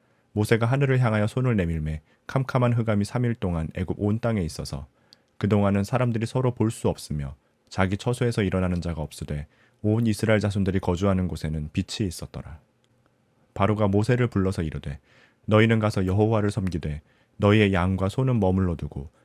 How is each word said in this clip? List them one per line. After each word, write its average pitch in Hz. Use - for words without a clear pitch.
모세가 110
하늘을 131
향하여 107
손을 127
내밀매 80
캄캄한 123
흑암이 110
삼 123
일 117
동안 82
애굽 92
온 104
땅에 113
있어서 71
그동안은 101
사람들이 117
서로 127
볼 110
수 -
없으며 73
자기 95
처소에서 120
일어나는 92
자가 80
없으되 73
온 110
이스라엘 107
자손들이 95
거주하는 92
곳에는 78
빛이 95
있었더라. -
바로가 104
모세를 113
불러서 95
이르되 71
너희는 110
가서 107
여호와를 104
섬기되 82
너희의 101
양과 92
소는 127
머물러 92
두고 73